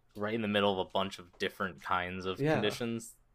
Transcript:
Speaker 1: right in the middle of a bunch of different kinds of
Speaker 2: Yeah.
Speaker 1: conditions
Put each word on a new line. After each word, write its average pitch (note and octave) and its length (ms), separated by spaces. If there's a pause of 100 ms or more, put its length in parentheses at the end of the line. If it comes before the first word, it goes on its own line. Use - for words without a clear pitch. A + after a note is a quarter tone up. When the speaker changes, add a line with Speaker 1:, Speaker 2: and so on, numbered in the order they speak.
(160)
Speaker 1:
right G#2 180
in A#2 80
the G#2+ 60
middle G2+ 240
of F#2 160
a - 40
bunch G2 280
of F2+ 200
different F#2 420
kinds F2+ 440
of F#2 140
Speaker 2:
Yeah. D3+ 140
Speaker 1:
conditions A#2 640 (200)